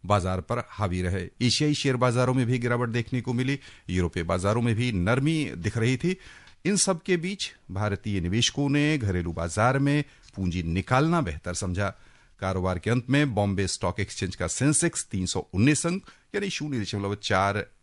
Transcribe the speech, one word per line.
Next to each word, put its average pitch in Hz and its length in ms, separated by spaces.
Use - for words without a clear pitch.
बाजार 92 340
पर 120 280
हावी 90 340
रहे। 92 440
एशियाई 147 280
शेयर 135 220
बाजारों 123 380
में 131 120
भी 123 120
गिरावट 120 300
देखने 120 320
को 123 120
मिली, 131 280
यूरोपीय 87 320
बाजारों 92 400
में 117 120
भी 120 180
नरमी 131 520
दिख 90 340
रही 123 180
थी। 175 200
इन 196 120
सब 185 260
के 185 140
बीच 180 360
भारतीय 101 500
निवेशकों 120 480
ने 147 300
घरेलू 90 340
बाजार 104 460
में 143 260
पूंजी 90 260
निकालना 127 580
बेहतर 85 340
समझा। 98 400
कारोबार 92 380
के 110 120
अंत 120 200
में 143 240
बॉम्बे 98 320
स्टॉक 90 340
एक्सचेंज - 360
का 90 100
सेंसेक्स - 640
तीन 92 160
सौ - 280
उन्नीस 135 320
अंक 170 160
यानी 202 160
शून्य 139 300
दशमलव 101 340
चार 101 520